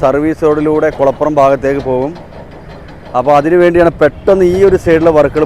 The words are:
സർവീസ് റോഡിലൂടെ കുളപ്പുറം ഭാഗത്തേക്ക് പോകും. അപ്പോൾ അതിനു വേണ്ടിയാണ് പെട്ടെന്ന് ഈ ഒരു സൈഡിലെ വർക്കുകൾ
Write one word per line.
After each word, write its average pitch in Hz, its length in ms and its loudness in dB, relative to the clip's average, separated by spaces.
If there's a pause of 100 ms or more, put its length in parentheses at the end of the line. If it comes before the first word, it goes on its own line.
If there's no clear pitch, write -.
സർവീസ് 147 440 -2
റോഡിലൂടെ 151 500 0
കുളപ്പുറം 139 440 -2
ഭാഗത്തേക്ക് 139 480 0
പോകും. 131 240 -4 (1040)
അപ്പോൾ 131 200 0
അതിനു 160 240 0
വേണ്ടിയാണ് 175 380 2
പെട്ടെന്ന് 190 540 0
ഈ 185 40 -2 (100)
ഒരു 185 160 2
സൈഡിലെ 165 340 2
വർക്കുകൾ 151 280 0